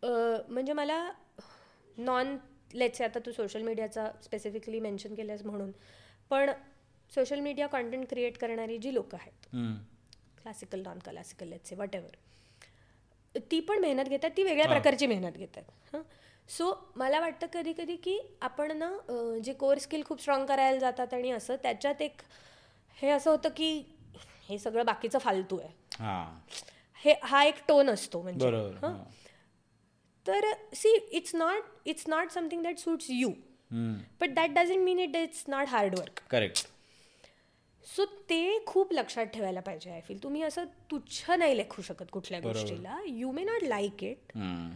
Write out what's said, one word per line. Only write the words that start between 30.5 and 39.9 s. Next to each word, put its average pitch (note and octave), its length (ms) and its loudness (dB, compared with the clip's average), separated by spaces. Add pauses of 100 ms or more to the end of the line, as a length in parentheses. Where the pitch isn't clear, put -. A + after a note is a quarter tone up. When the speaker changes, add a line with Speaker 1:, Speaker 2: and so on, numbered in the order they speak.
Speaker 1:
see, G#4+ 460 6
it's E4 220 -2
not, F#4+ 520 -2
it's - 240 -2
not E4 100 2
something E4+ 340 -4
that E4+ 160 -2
suits C#4+ 460 -2
you. A3+ 100 2 (380)
Speaker 2:
हम्म. A#2 280 -2 (220)
Speaker 1:
But C#4 140 0
that D#4+ 200 2
doesn't F#4 300 4
mean F#4 240 2
it, C4+ 60 -8
it's E4 400 -4
not C4+ 240 0
hard G3 180 4
work. - 240 -6 (100)
Speaker 2:
करेक्ट. A2 360 2 (1300)
Speaker 1:
So G4 80 4
ते G4+ 640 0
खूप F#4+ 260 4
लक्षात A#3+ 320 0
ठेवायला G3+ 360 -4
पाहिजे, F3 400 -10